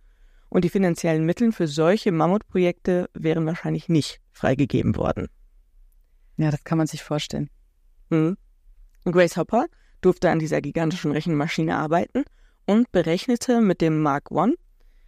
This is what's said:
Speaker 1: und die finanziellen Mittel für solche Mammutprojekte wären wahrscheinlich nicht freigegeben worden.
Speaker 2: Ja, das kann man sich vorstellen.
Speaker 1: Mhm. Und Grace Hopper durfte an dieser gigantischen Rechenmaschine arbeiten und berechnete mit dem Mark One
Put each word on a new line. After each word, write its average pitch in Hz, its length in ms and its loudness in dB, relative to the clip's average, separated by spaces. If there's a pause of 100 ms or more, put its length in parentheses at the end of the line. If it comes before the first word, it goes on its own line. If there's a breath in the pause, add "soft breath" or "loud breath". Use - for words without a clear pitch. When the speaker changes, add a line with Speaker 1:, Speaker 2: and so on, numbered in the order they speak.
(500)
Speaker 1:
und 185 140 2
die 175 60 0
finanziellen 170 560 0
Mittel 226 260 0
für 175 160 -4
solche 160 440 0
Mammutprojekte 180 1000 0
wären 160 320 -2
wahrscheinlich 160 440 -6
nicht 160 320 0 (100)
freigegeben - 640 0
worden. - 320 -4 (1120)
Speaker 2:
Ja, 156 80 2
das 147 140 -4
kann 160 160 0
man 156 80 2
sich - 160 -12
vorstellen. - 480 -6 (580)
Speaker 1:
Mhm. 160 260 0 (680)
Und 185 80 0
Grace 175 260 4
Hopper 220 300 0 (340)
durfte 180 300 2
an 165 80 0
dieser 151 200 -2
gigantischen 156 520 -2
Rechenmaschine 160 640 -2
arbeiten 170 460 -2 (420)
und 220 260 2
berechnete 226 720 0
mit 185 180 4
dem 160 220 2
Mark 147 300 -2
One 190 240 2 (520)